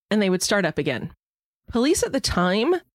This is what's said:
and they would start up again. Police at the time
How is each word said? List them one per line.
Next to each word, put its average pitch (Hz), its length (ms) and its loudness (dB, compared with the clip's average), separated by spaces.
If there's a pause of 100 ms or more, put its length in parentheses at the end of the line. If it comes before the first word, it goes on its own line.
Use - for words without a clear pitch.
and 214 120 2
they 196 80 2
would 180 120 0
start 202 220 0
up 156 140 -2
again. 147 340 -4 (580)
Police 254 320 2
at 453 120 -2
the 262 80 -2
time 208 540 0 (200)